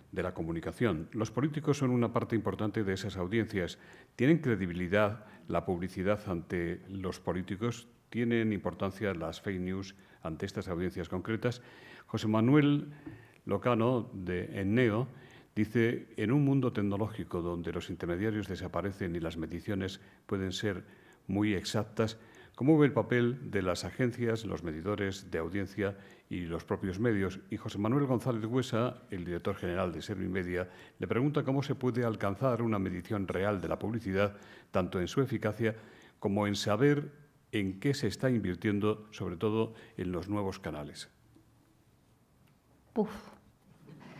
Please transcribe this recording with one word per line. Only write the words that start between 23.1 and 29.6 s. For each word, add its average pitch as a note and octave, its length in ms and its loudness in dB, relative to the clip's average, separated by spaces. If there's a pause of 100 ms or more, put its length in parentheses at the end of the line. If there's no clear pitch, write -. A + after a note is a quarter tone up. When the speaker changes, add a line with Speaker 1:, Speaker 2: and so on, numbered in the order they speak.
Speaker 1:
de G2 120 0
las F2+ 220 0
agencias, A#2 600 -2
los F2+ 180 -4
medidores F#2+ 680 -4
de E2+ 80 -2
audiencia G2 580 -2 (320)
y F2+ 140 -4
los E2 220 -4
propios F#2+ 360 -2
medios?". G2 400 2 (100)
Y A2 60 -4
José G#2 220 -8
Manuel B2+ 280 2
González A#2+ 380 0
Huesa, A#2+ 640 0
el F2+ 140 -6
director F2 320 -2
general F2+ 360 -2